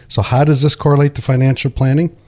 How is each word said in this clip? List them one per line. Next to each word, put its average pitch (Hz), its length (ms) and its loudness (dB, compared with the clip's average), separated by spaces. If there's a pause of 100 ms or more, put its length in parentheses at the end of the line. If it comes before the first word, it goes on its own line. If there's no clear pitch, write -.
So - 160 -4
how 123 200 0
does 147 200 2
this 147 120 0
correlate 143 400 0
to 127 60 -10
financial 131 480 0
planning? 135 440 -2 (140)